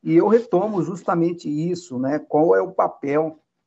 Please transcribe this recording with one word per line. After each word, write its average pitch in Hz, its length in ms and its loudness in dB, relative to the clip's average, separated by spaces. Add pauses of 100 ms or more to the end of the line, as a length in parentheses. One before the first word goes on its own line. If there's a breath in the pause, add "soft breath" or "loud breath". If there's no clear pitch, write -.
E 160 120 0
eu 175 120 6
retomo 202 560 2
justamente 175 640 -2
isso, 156 480 -4
né? 135 220 -2
Qual 156 360 2
é 190 60 2
o 180 120 -6
papel, 156 640 -2 (280)